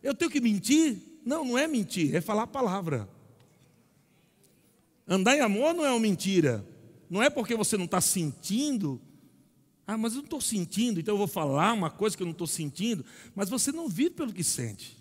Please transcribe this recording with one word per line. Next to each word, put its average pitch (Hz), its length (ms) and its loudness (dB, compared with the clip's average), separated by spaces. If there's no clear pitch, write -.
Eu 269 140 0
tenho 330 160 0
que 285 100 2
mentir? 240 560 4
Não, 294 220 -2
não 247 120 0
é 302 100 2
mentir, 190 480 0
é 170 60 2
falar 214 220 0
a 233 40 -6
palavra. 180 600 -2
Andar 190 300 4
em 302 40 4
amor 240 320 2
não 339 120 0
é 269 60 2
uma 233 80 2
mentira. 175 680 2
Não 185 140 -2
é 277 80 6
porque 240 260 -2
você 214 220 0
não 180 80 -2
tá 180 160 0
sentindo, 185 960 -2
"Ah, 214 120 -4
mas 220 180 -2
eu 285 80 -8
não - 40 -16
tô 294 140 -6
sentindo, 208 580 -2
então 160 140 -2
eu 202 60 0
vou 202 80 0
falar 160 460 2
uma 180 180 -2
coisa 208 260 -2
que 190 60 -4
eu 175 40 -4
não 165 60 -6
tô 160 140 -6
sentindo." 170 580 -4
Mas 196 140 -2
você 262 220 0
não 330 160 -4
vive 240 240 0
pelo 262 220 -6
que 170 100 -4
sente. - 580 -6